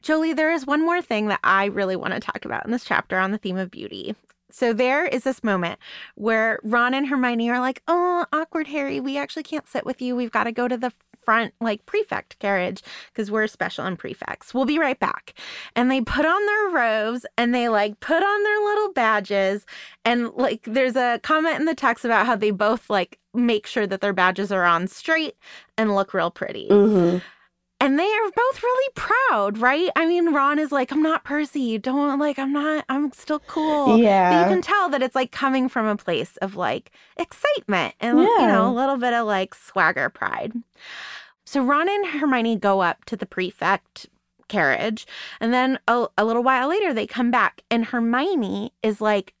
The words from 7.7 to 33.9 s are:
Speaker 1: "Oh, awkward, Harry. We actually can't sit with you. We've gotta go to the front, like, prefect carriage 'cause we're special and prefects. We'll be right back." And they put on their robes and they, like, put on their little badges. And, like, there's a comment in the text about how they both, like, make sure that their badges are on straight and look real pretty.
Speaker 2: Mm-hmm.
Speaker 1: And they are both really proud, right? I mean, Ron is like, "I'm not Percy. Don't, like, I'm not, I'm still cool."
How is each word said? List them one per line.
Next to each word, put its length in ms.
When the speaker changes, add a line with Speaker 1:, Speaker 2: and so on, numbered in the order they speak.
Speaker 1:
"Oh, 440
awkward, 360
Harry. 320
We 180
actually 240
can't 260
sit 160
with 200
you. 120
We've 140
gotta 220
go 160
to 100
the 160
front, 420
like, 280
prefect 500
carriage 460
'cause 160
we're 160
special 360
and 140
prefects. 560
We'll 120
be 120
right 220
back." 340
And 140
they 120
put 220
on 220
their 240
robes 560
and 200
they, 120
like, 320
put 220
on 220
their 160
little 340
badges. 720
And, 300
like, 320
there's 280
a 280
comment 360
in 60
the 80
text 320
about 220
how 80
they 160
both, 400
like, 260
make 320
sure 220
that 140
their 120
badges 380
are 140
on 200
straight 500
and 160
look 180
real 160
pretty. 400
Speaker 2:
Mm-hmm. 480
Speaker 1:
And 180
they 100
are 240
both 300
really 320
proud, 640
right? 400
I 100
mean, 260
Ron 260
is 120
like, 220
"I'm 100
not 220
Percy. 520
Don't, 400
like, 220
I'm 140
not, 340
I'm 240
still 280
cool." 580